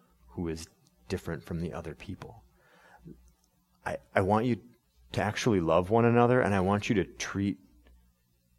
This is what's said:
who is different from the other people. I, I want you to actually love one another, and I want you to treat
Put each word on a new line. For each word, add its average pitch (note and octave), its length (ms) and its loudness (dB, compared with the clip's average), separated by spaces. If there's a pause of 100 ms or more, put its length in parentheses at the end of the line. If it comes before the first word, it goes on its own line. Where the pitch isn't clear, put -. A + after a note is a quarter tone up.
(300)
who F2 180 -8
is D#2+ 200 -10 (400)
different F2+ 360 -8
from E2 180 -8
the E2+ 100 -6
other E2 220 -10
people. - 480 -16 (1400)
I, E2+ 120 -4 (180)
I G2 60 4
want G#2 260 2
you A#2+ 100 0 (540)
to G#2+ 100 -2
actually G2+ 400 2
love E2+ 300 2
one A#2 140 4
another, A#2+ 360 4
and G2+ 140 2
I F#2+ 60 2
want G2 280 0
you A#2+ 60 0
to F2+ 80 4
treat - 560 -4 (1000)